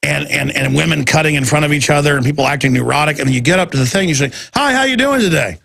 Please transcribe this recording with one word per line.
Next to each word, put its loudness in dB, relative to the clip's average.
And, -2
and, -2
and -2
women 0
cutting 0
in 0
front 0
of 0
each 0
other 2
and 0
people 0
acting 0
neurotic. 0
And -2
then 2
you 0
get 2
up 0
to -4
the 2
thing, 0
you 0
say, 0
Hi, 0
how 2
you 0
doing 2
today? 0